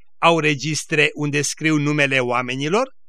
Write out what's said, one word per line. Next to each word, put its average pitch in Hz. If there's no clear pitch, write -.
au 165
registre 151
unde 147
scriu 151
numele 143
oamenilor, 127